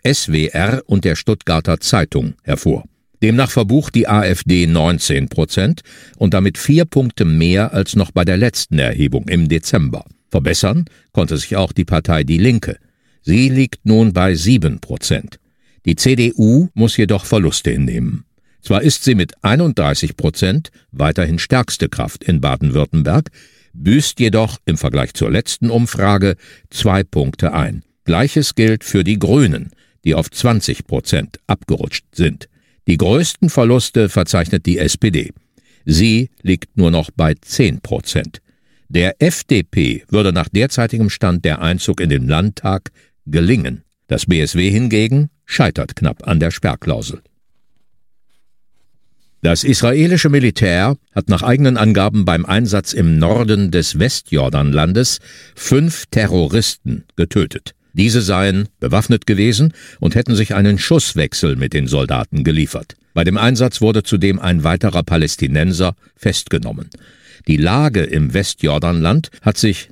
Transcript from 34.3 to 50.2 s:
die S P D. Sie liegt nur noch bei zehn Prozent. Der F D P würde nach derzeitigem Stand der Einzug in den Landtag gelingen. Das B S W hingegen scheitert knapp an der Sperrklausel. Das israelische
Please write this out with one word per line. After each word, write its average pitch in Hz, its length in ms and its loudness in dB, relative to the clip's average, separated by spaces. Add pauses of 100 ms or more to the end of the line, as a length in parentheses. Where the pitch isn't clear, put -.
die 87 140 0
S 76 180 -2
P 110 140 0
D. - 220 -4 (520)
Sie 110 460 2 (120)
liegt - 360 -2
nur 85 120 4
noch 82 200 0
bei 78 240 0
zehn - 460 -2
Prozent. - 600 -8 (480)
Der 87 300 0
F - 260 0
D 98 200 2
P 64 440 -2
würde 98 240 2
nach 85 160 -2
derzeitigem 113 640 0
Stand 87 340 -2
der 80 160 -2
Einzug 85 400 -2
in 90 80 0
den 67 180 0
Landtag 95 640 -2 (400)
gelingen. 82 520 0 (240)
Das - 180 -4
B 82 160 2
S 73 140 -2
W 90 160 2
hingegen 113 580 2 (160)
scheitert - 520 -2
knapp - 300 -4
an 87 140 2
der 85 100 0
Sperrklausel. 64 680 -6 (2250)
Das 85 220 0
israelische 151 640 2